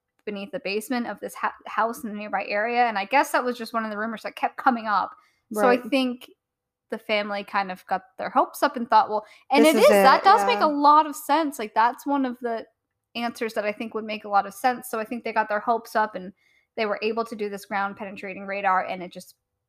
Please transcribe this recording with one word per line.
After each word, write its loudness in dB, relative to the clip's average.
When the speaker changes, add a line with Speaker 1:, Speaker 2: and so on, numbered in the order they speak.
Speaker 1:
beneath -10
the -8
basement -4
of -10
this -10
ha-, -6
house -2
in -8
the -10
nearby -6
area. 0
And -2
I -4
guess 2
that 0
was -4
just -10
one -2
of -6
the -8
rumors -6
that -12
kept -4
coming 2
up. 0
So -2
I 6
Speaker 2:
Right. -12
Speaker 1:
think -2
the -6
family -4
kind -4
of -14
got -2
their -6
hopes 0
up 2
and -6
thought, 4
"Well," -4
and 6
Speaker 2:
This 8
Speaker 1:
it 2
Speaker 2:
is 6
Speaker 1:
is, 10
that 8
Speaker 2:
it, -4
Speaker 1:
does 6
make 2
Speaker 2:
yeah. 4
Speaker 1:
a 4
lot 6
of -8
sense. -2
Like, -8
that's 0
one 0
of -6
the -6
answers -6
that -2
I -2
think -10
would -6
make -10
a -12
lot 2
of -12
sense. -2
So -4
I -6
think -8
they -6
got 0
their -2
hopes -2
up 0
and -12
they -2
were -2
able -2
to -12
do -6
this -12
ground -6
penetrating -12
radar, 0
and -8
it -12
just, -18